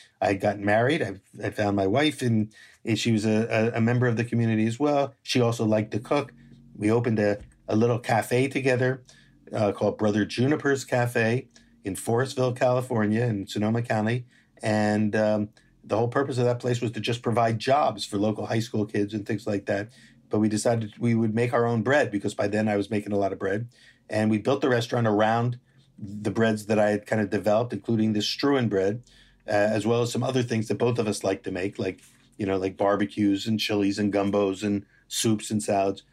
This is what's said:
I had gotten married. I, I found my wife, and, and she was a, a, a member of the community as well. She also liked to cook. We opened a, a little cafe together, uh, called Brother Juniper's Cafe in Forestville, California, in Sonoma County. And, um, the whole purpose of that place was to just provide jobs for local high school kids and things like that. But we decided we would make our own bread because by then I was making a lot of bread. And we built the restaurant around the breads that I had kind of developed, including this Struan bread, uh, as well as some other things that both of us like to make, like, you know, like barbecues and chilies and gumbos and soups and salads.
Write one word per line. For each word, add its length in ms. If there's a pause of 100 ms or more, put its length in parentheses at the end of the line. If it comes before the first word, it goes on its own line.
(220)
I 60
had 140
gotten 220
married. 380
I, 140 (280)
I 60
found 260
my 120
wife, 340
and, 320 (300)
and 160
she 120
was 140
a, 480
a, 40
a 40
member 240
of 120
the 60
community 440
as 120
well. 440
She 180
also 240
liked 280
to 60
cook. 320 (460)
We 140
opened 260
a, 220 (280)
a 80
little 220
cafe 520
together, 520 (500)
uh, 200
called 260
Brother 280
Juniper's 600
Cafe 640 (360)
in 120
Forestville, 600
California, 640
in 240
Sonoma 380
County. 420 (360)
And, 540
um, 340 (340)
the 120
whole 120
purpose 320
of 60
that 140
place 220
was 120
to 60
just 220
provide 380
jobs 460
for 120
local 300
high 120
school 280
kids 260
and 100
things 220
like 220
that. 220 (420)
But 80
we 100
decided 480
we 160
would 220
make 180
our 140
own 160
bread 260
because 240
by 140
then 200
I 80
was 140
making 240
a 60
lot 120
of 60
bread. 300 (420)
And 220
we 80
built 220
the 80
restaurant 360
around 540 (400)
the 320
breads 340
that 140
I 100
had 160
kind 160
of 80
developed, 420
including 420
this 120
Struan 420
bread, 360 (440)
uh, 40
as 340
well 160
as 100
some 120
other 180
things 260
that 120
both 180
of 100
us 160
like 200
to 80
make, 260
like, 240 (360)
you 100
know, 100
like 200
barbecues 680
and 140
chilies 400
and 120
gumbos 520
and 220 (220)
soups 440
and 100
salads. 400 (120)